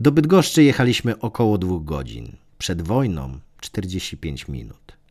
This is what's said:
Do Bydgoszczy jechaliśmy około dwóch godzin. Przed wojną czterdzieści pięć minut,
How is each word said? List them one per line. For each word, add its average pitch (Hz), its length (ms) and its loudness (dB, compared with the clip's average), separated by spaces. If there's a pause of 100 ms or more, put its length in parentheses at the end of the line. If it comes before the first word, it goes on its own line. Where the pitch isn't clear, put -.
Do 139 120 6
Bydgoszczy 160 500 4
jechaliśmy 123 560 2
około 110 400 0
dwóch 90 260 -2
godzin. 62 480 -8 (260)
Przed 85 240 -4
wojną 82 560 -2 (220)
czterdzieści 92 560 -8
pięć 71 320 -10
minut, - 480 -14 (140)